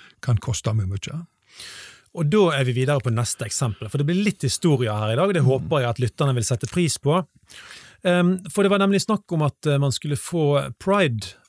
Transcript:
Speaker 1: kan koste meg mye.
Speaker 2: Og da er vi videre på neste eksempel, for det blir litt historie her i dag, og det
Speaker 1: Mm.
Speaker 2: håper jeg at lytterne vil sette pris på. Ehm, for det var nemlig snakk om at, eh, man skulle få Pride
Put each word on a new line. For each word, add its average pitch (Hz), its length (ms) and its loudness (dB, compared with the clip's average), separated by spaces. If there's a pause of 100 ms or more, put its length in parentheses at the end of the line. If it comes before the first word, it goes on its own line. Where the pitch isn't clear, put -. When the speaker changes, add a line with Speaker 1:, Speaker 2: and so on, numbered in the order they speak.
(220)
Speaker 1:
kan 120 160 2
koste - 360 -2
meg 107 140 0
mye. 143 380 -8 (880)
Speaker 2:
Og 170 160 -2
da 208 140 6 (100)
er 135 100 2
vi 123 80 0
videre 131 300 0
på 127 80 0
neste 113 340 -2
eksempel, 107 440 -4
for - 100 -6
det 143 80 0
blir 180 160 0
litt 214 180 -2
historie 127 480 0
her 107 220 -2
i 113 40 2
dag, 165 120 2
og 202 60 0
det 160 100 2
Speaker 1:
Mm. 123 60 6
Speaker 2:
håper 135 320 0
jeg 120 80 0
at 117 100 -4
lytterne 131 340 0
vil 123 100 0
sette - 280 -4
pris 170 260 0
på. 156 220 0 (840)
Ehm, 180 360 2 (100)
for 202 140 0
det 190 80 4
var 202 80 2
nemlig 196 220 4
snakk - 300 -4
om 160 120 0
at, - 240 -2
eh, 143 100 2
man 139 140 2
skulle 147 260 -4
få 143 600 0
Pride 170 540 0 (160)